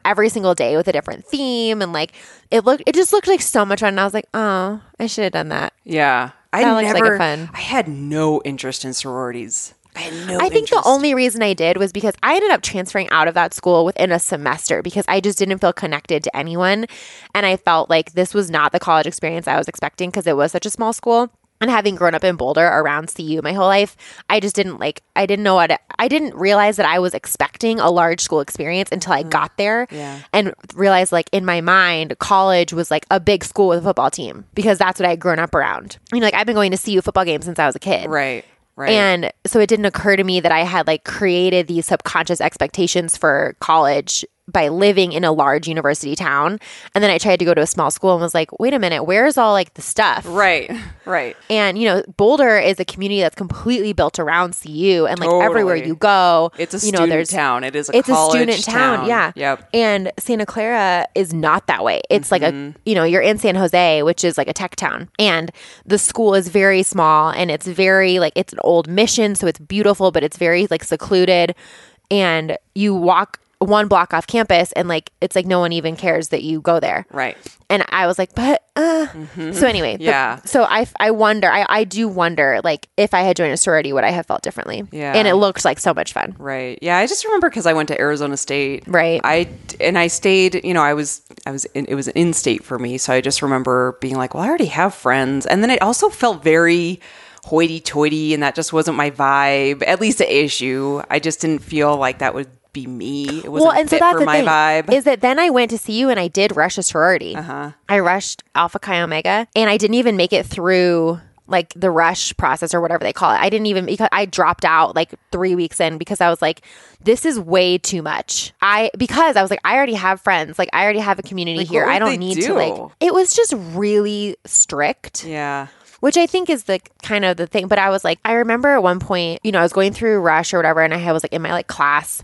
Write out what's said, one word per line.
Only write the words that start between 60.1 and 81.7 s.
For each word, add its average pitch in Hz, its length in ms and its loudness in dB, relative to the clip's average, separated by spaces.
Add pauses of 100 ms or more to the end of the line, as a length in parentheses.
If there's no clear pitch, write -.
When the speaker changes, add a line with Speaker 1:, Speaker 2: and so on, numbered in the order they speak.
Speaker 1:
Santa 220 260 -4
Clara 208 720 0
is 175 180 0
not 160 320 2
that 110 180 -2
way. 104 180 0 (100)
It's - 200 2
like 160 120 2
a, 160 80 2
Speaker 2:
Mm-hmm. 143 340 -10
Speaker 1:
you 220 80 -2
know, 175 100 2
you're 170 200 4
in 208 160 2
San 190 160 2
Jose, 175 480 2
which 170 200 0
is, 170 140 0
like, 143 100 -2
a 160 60 -4
tech 185 220 -10
town. - 420 -6
And 170 340 0 (360)
the 202 100 2
school 208 380 0
is 185 140 0
very 190 340 4
small 156 480 2
and 175 180 -2
it's 151 160 -6
very, 185 540 2
like, 160 160 0
it's - 180 -2
an - 100 -8
old 170 240 2
mission. 208 460 0
So 190 140 -2
it's 160 120 -2
beautiful, 196 520 2
but 160 120 0
it's 156 140 -4
very, 175 320 2
like, 165 140 -2
secluded. 180 720 0 (560)
And 165 460 0 (180)
you 202 180 0
walk 180 460 0 (200)
one 208 280 2
block 180 260 2
off - 140 -2
campus 202 460 2
and, 175 160 -2
like, 160 220 -4 (100)
it's 185 140 -2
like 185 100 2
no 185 140 2
one 170 120 0
even 160 240 -4
cares 165 320 -2
that - 160 -4
you 156 160 -4
go 170 200 2
there. - 300 -4
Speaker 2:
Right. 131 280 -6 (320)
Speaker 1:
And 196 200 0
I 185 160 0
was 180 140 0
like, 185 160 -6
"But, 262 260 0 (140)
uh." 320 320 0
Speaker 2:
Mm-hmm. 160 460 -10
Speaker 1:
So 190 120 2
anyway, 175 300 0
but 101 60 -10
Speaker 2:
Yeah. 135 420 0
Speaker 1:
so 247 200 2
I, 220 220 2 (140)
I 214 120 2
wonder, 214 380 2
I, 202 200 2
I 214 160 2